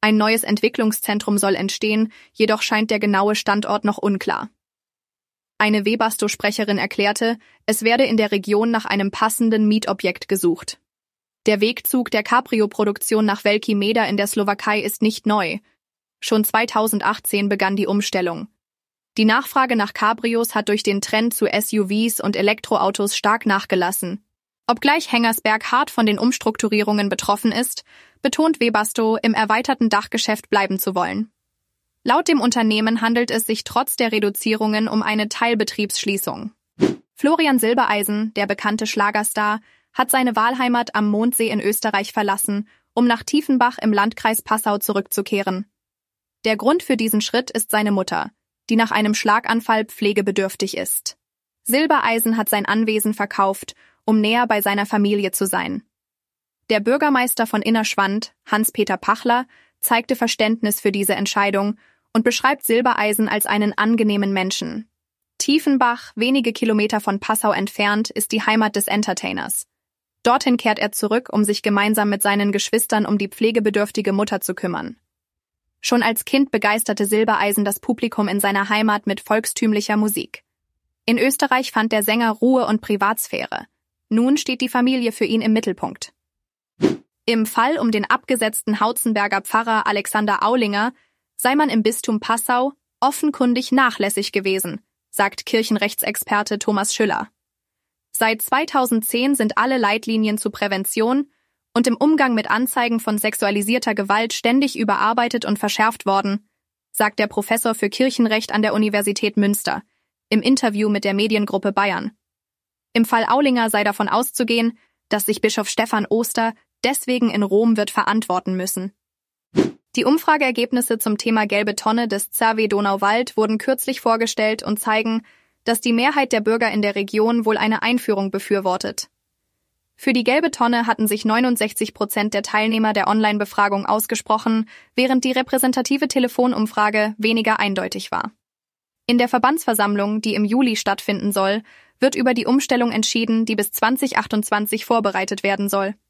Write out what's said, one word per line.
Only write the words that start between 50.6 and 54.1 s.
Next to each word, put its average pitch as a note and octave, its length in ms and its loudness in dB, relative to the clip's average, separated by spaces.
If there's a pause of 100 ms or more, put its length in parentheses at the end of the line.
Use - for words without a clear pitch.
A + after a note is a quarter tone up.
ist. - 400 -6 (480)
Silbereisen A3+ 720 2
hat G#3+ 120 -2
sein G3+ 180 0
Anwesen G#3+ 460 0
verkauft, G3 600 -2 (300)
um A3 160 4